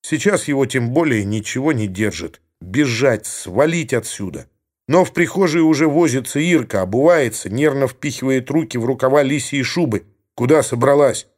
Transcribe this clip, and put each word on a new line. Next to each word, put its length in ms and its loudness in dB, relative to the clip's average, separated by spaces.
Сейчас 460 -2
его 160 2
тем 260 -2
более 340 2
ничего 480 -2
не 140 -2
держит. 540 -6
Бежать, 640 0
свалить 680 -2
отсюда. 560 -8
Но 180 4
в 80 -6
прихожей 480 0
уже 260 4
возится 540 0
Ирка, 400 0
обувается, 720 0
нервно 360 0
впихивает 640 -4
руки 280 -2
в 80 -4
рукава 360 2
лисьей 400 -2
шубы. 440 -2
«Куда 280 4
собралась?» 640 2